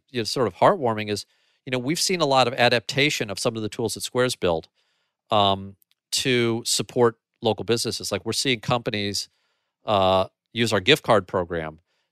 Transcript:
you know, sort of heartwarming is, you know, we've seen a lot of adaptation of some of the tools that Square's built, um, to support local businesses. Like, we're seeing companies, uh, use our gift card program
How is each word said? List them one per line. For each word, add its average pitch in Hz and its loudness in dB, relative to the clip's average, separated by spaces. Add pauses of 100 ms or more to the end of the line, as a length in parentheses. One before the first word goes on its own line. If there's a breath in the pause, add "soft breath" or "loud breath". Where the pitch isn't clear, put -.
(100)
you 123 -6
know, 107 -4
sort 120 -2
of 92 -10
heartwarming 120 0
is, 101 -6 (400)
you 135 -10
know, 127 0
we've 135 -4
seen 180 -2
a 151 2
lot 131 4
of 117 -4
adaptation 123 0
of 92 -10
some 113 -2
of 113 -6
the 107 -2
tools 113 -4
that 101 -10
Square's 127 0
built, 85 0 (640)
um, 98 0 (360)
to 120 0
support - 0 (240)
local 107 0
businesses. 110 -4
Like, 101 -6
we're 113 -4
seeing 123 -2
companies, 107 -4 (560)
uh, 95 4 (260)
use 113 0
our 101 2
gift 127 4
card 104 2
program 82 -6 (320)